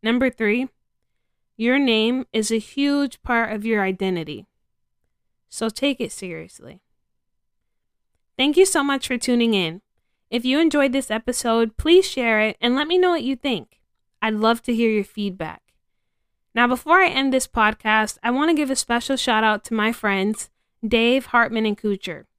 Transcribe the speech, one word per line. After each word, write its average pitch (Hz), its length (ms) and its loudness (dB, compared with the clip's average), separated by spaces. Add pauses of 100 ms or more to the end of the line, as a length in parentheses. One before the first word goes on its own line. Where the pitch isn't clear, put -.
Number 240 260 0
three, 233 380 -2 (880)
your 247 240 0
name 240 540 0
is 220 180 -2
a 226 80 0
huge 285 640 -2
part 233 300 -2
of 208 120 -8
your 220 160 0
identity. 185 680 -4 (1000)
So - 220 -6
take 277 320 -2
it 185 100 -6
seriously. 165 720 -16 (1600)
Thank 285 200 2
you 370 80 8
so 339 180 0
much 277 240 -2
for 247 100 -4
tuning 233 360 0
in. 180 280 -2 (480)
If 233 160 -4
you 262 140 2
enjoyed 285 340 2
this 269 180 -2
episode, 226 640 -2
please 359 320 4
share 226 320 0
it 214 220 0
and 240 120 0
let 294 140 -2
me 349 100 0
know 359 120 4
what 330 140 0
you 262 120 -2
think. 233 460 -6 (400)
I'd 220 140 -2
love 226 280 2
to 240 100 -2
hear 226 160 2
your 214 140 0
feedback. 196 580 -8 (960)
Now, 240 120 4
before 302 340 2
I 359 80 4
end 262 240 -2
this 262 140 0
podcast, 214 760 0
I 233 80 0
want 285 180 0
to 330 60 2
give 285 160 -2
a 269 60 0
special 240 400 -2
shout 220 260 0
out 214 220 0
to - 80 -6
my 220 180 0
friends, 202 580 -2 (380)
Dave, 233 400 2
Hartman, 220 380 0
and 208 120 0
Kuchar. 190 480 -6 (140)